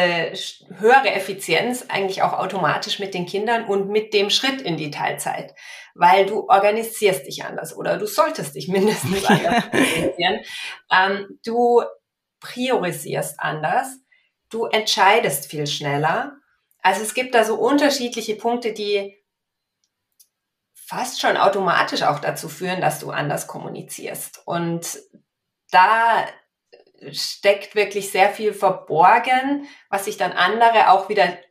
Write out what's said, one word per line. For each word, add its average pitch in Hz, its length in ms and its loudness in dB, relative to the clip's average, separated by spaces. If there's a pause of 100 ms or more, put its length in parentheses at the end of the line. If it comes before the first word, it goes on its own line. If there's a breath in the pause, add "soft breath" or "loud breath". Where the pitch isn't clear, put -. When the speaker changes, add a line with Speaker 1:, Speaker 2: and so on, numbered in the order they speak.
(340)
Speaker 1:
sch-, - 300 -12 (140)
höhere 247 340 6
Effizienz 196 800 -2
eigentlich 190 320 -4
auch 160 120 2
automatisch 185 640 -2
mit 196 140 -8
den 175 120 -4
Kindern 220 400 -2
und 196 240 -2
mit 214 240 -2
dem 202 160 2
Schritt 262 320 0
in 165 160 -4
die 151 140 -8
Teilzeit, - 640 -6 (400 loud breath)
weil 185 300 6
du 202 240 -4
organisierst 208 760 2
dich - 180 -12
anders - 320 -10
oder - 220 -2
du 202 80 -4
solltest 294 500 -2
dich 147 120 -10
mindestens 196 580 0
Speaker 2:
<laughs> - 40 2
Speaker 1:
anders 214 360 2
organisieren. 185 720 0 (520 loud breath)
Ähm, 196 520 0
du 240 380 2 (600)
priorisierst 180 960 -4
anders, 160 480 -4 (640)
du 226 160 -6
entscheidest 214 840 2
viel 151 160 -6
schneller. 151 680 -4 (480 soft breath)
Also 196 200 2
es 220 120 -6
gibt 254 200 -4
da 226 120 6
so 220 100 0
unterschiedliche 240 800 0
Punkte, 233 380 -2
die 202 500 -4 (1700)
fast - 280 -6
schon 233 160 0
automatisch 190 640 0
auch 147 160 0
dazu 156 300 -6
führen, 180 320 -6
dass 143 180 -2
du 139 100 -10
anders 147 380 -6
kommunizierst. - 1000 -14
Und 170 540 -4 (720)
da 220 540 4 (840)
steckt - 640 0
wirklich 202 360 -2
sehr 190 180 4
viel 208 240 -2
verborgen, 240 1120 2 (220 loud breath)
was 196 160 -4
sich 208 120 -6
dann 180 160 -2
andere 214 580 4
auch 190 180 4
wieder 175 280 2 (140)